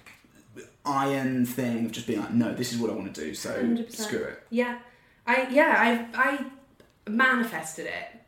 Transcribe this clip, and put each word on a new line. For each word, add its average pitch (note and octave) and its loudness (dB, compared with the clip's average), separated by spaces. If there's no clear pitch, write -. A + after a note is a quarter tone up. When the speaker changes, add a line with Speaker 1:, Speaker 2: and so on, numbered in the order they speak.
Speaker 1:
iron C3+ 2
thing A#2 0
of G#2 -4
just - -8
being G#2+ 0
like, G2+ -4
"No, A2+ 4
this A#2+ -2
is A#2 -2
what A2+ 2
I G2+ -4
wanna F#2+ -6
do, D#2 -8
so - -6
Speaker 2:
Hundred - 0
percent. G#3+ -6
Speaker 1:
screw - -2
it." - -10
Speaker 2:
Yeah. A#3+ -2
I, B3+ 2
yeah, C#4+ 6
I've, - -
I C#4 2
manifested A#3 0
it. - -10